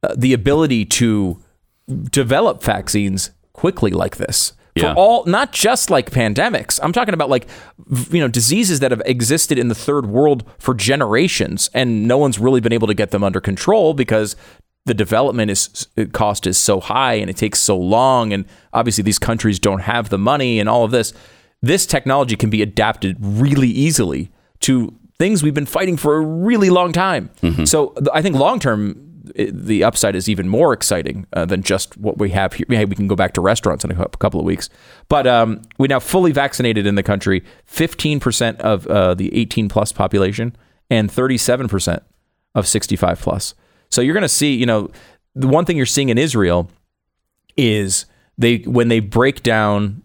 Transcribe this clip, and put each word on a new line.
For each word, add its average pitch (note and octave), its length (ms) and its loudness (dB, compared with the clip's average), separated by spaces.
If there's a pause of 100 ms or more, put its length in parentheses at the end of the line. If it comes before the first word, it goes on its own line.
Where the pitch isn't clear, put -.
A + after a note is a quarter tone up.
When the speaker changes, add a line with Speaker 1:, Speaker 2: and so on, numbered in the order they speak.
Speaker 1:
uh, - 140 -4
the B2+ 160 2
ability C3 520 2
to G#2 540 0 (720)
develop C#3 520 0
vaccines G2 680 -2 (220)
quickly - 400 0
like F2 240 -4
this. - 360 -4 (240)
For - 100 2
Speaker 2:
Yeah. D#3 80 -2
Speaker 1:
all, G#3 320 4
not G#3 260 0
just, - 380 0
like, C#3+ 200 0
pandemics. B2 720 -2
I'm E3 100 -2
talking A3 220 0
about, D3+ 160 -2
like, B2+ 160 0 (400)
v-, B2 300 -4
you E3 60 4
know, C#3 60 0
diseases C#3 520 0
that C3+ 100 2
have A2+ 140 -2
existed B2+ 540 0
in A#2+ 100 0
the A2 60 0
third C#3+ 320 -2
world B2+ 380 2 (140)
for - 160 -2
generations, A2+ 1000 0
and A#2 340 0
no B2 80 4
one's C3+ 220 2
really B2+ 220 2
been A2+ 120 0
able A2+ 160 0
to G#2 60 2
get G2 160 -2
them G2+ 120 0
under F#2+ 160 0
control D#3+ 540 0
because A2 420 -2 (520)
the A#2+ 80 0
development A2 560 0
is, F#2+ 180 -2 (280)
s-, A2 160 0
cost G#2 340 -2
is F#2 120 0
so G2 220 2
high B2 340 0
and G#2 160 -2
it F#2 60 -8
takes A2 240 -2
so - 160 0
long, A2+ 560 2
and G2 140 -4 (260)
obviously A#2 320 0
these G#2 160 0
countries A2 400 0
don't F#2+ 220 0
have A2+ 260 -2
the G2+ 100 -2
money B2 400 0
and G#2 120 0
all A#2 140 2
of A2 60 -2
this. A#2+ 220 0 (480)
This D3 260 2
technology C3+ 480 0
can G#2+ 160 0
be G#2+ 120 2
adapted G#2 580 -2
really B2+ 480 2
easily A2 640 0 (300)
to B2+ 320 0 (260)
things F#3+ 240 2
we've D3+ 120 0
been D3 120 -2
fighting F3+ 320 -2
for D3 180 2
a D#3 40 0
really F3+ 500 2
long F3+ 220 4
time. F3 360 -2 (140)
Speaker 2:
Mm-hmm. D#3 240 2
Speaker 1:
So D3+ 240 2
th-, C#3+ 220 -2
I D#3 100 0
think F3 120 0
long E3 240 2
term, G#2 380 -2 (420)
i-, G#2 140 0
the F#2 320 0
upside G2+ 320 2
is F2+ 120 -4
even F#2+ 200 -2
more B2+ 240 4
exciting, E2+ 600 -4
uh, E2+ 120 -2
than F#2 180 -2
just - 340 -4
what G#2 220 -6
we G2+ 120 -2
have F#2+ 240 -2
here. - 140 -6
Hey, A2+ 160 2
we G2 120 -4
can G2+ 100 -2
go G2 80 0
back F#2 200 0
to F#2 60 0
restaurants F#2+ 440 0
in E2 80 -4
a - 20 -4
cou-, F2 240 -4
couple - 220 -2
of - 60 -2
weeks. F2 220 -4 (400)
But, C#3 200 2
um, A2+ 340 2 (160)
we C3+ 80 4
now C3+ 140 4
fully F3+ 320 2
vaccinated B2 560 0
in G2+ 80 2
the G2 80 0
country, G2 400 0 (220)
fifteen D#3 520 -2
percent A#2 440 -2
of, G#2 260 0
uh, F#2 260 2
the F#2+ 180 -4
eighteen A2 360 0
plus G#2 240 -2
population G2+ 640 -2 (340)
and A2 180 2
thirty-seven B2+ 600 0
percent F2+ 340 -2 (540)
of G#2 100 0
sixty-five F#2 540 -2
plus. - 340 -4 (360)
So - 100 0
you're C#3 140 2
gonna F#3+ 140 0
see, D3 260 0
you A#2+ 120 0
know, G#2+ 240 0 (460)
the C3 100 0
one D3+ 200 2
thing E3+ 100 0
you're C3 100 0
seeing C#3 220 0
in A#2 100 2
Israel F#2+ 500 2 (880)
is G#2+ 500 0 (320)
they, A#2 200 4
when A#2+ 300 0
they A2+ 120 2
break A#2 440 0
down G#2 600 0